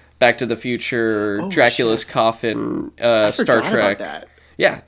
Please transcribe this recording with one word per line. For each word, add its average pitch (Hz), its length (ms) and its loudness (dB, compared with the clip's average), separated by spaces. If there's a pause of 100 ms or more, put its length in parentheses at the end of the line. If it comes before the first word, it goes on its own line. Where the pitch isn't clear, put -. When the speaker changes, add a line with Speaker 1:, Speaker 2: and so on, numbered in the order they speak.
(180)
Speaker 1:
Back 120 220 4
to 123 80 -4
the 113 100 -4
Future, 110 840 -4
Speaker 2:
Oh, 190 100 -8
Speaker 1:
Dracula's 120 500 4
Speaker 2:
shit. - 80 -12
Speaker 1:
Coffin, 113 880 -2
uh, 110 280 2
Speaker 2:
I - 20 2
Speaker 1:
Star 117 320 2
Speaker 2:
forgot - 120 -2
about 110 120 2
Speaker 1:
Trek. 101 140 0
Speaker 2:
that. 78 280 -12 (300)
Speaker 1:
Yeah, - 300 0